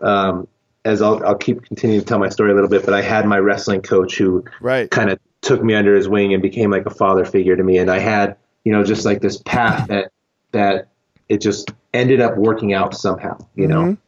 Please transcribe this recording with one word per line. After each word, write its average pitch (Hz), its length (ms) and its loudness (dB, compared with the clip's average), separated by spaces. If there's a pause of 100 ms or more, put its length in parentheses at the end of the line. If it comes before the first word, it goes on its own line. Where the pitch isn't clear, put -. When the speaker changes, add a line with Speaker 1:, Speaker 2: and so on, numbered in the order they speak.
Speaker 1:
um, 95 460 -2 (380)
as 107 160 0
I'll, 107 240 2
I'll 101 100 2
keep - 280 -4
continuing 107 380 -2
to - 40 -10
tell 110 140 0
my 95 100 0
story 104 220 0
a - 20 4
little 98 160 2
bit, 98 160 2
but 98 80 0
I 101 80 0
had 104 240 0
my 101 140 2
wrestling 98 420 0
coach 92 360 0
who 92 280 0 (160)
Speaker 2:
Right. 123 300 -2
Speaker 1:
kinda 98 260 0 (240)
took 120 220 0
me 113 100 2
under 101 220 4
his 95 120 2
wing 101 260 0
and 95 100 0
became, 101 260 0
like, 98 160 0
a - 60 -6
father 95 340 2
figure 92 300 2
to 92 80 -2
me. 92 160 4
And 92 100 0
I 92 80 0
had, 101 380 0 (300)
you 113 60 2
know, 104 120 2
just, 104 200 -2
like, 104 180 0
this 98 160 -2
path 117 500 -2
that, 101 240 -4 (400)
that 101 360 0 (400)
it 104 140 0
just - 300 -4 (200)
ended 123 300 2
up 117 160 0
working 107 360 0
out 95 200 -2
somehow, 98 420 -6 (200)
you 151 120 0
know? 170 300 0 (100)